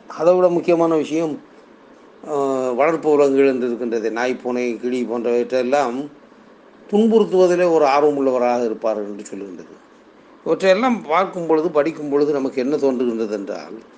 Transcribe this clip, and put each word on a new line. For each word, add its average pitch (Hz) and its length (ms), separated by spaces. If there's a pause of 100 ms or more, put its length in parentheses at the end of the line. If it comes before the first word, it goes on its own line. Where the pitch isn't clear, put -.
அதை 175 280
விட 185 120
முக்கியமான 165 480
விஷயம், 151 440 (880)
அஹ், 135 460
வளர்ப்பு 151 360
விலங்குகள் 139 360
என்று 127 200
இருக்கின்றது. 113 440
நாய், 120 240
பூனை, 123 420
கிளி 123 340
போன்றவற்றையெல்லாம் 120 960 (840)
துன்புறுத்துவதிலே 185 800
ஒரு 151 140
ஆர்வம் 143 320
உள்ளவராக 123 480
இருப்பார்கள் 107 400
என்று 104 180 (120)
சொல்லுகின்றது. 90 400 (680)
இவற்றையெல்லாம் 190 560
பார்க்கும் 180 440
பொழுது, 160 260
படிக்கும் 151 380
பொழுது 143 240
நமக்கு 135 280
என்ன 139 140
தோன்றுகின்றது 120 560
என்றால், 95 420 (240)